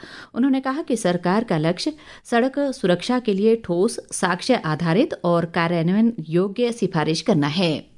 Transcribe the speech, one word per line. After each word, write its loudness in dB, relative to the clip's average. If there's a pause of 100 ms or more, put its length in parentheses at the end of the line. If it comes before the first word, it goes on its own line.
(340)
उन्होंने 2
कहा -4
कि -2
सरकार 0
का 0
लक्ष्य 0 (340)
सड़क 0 (160)
सुरक्षा 0
के 0
लिए 4
ठोस, 0 (140)
साक्ष्य 0
आधारित 0
और 2 (100)
कार्यान्वयन 2
योग्य -2
सिफारिश 0
करना 2
है। 0 (240)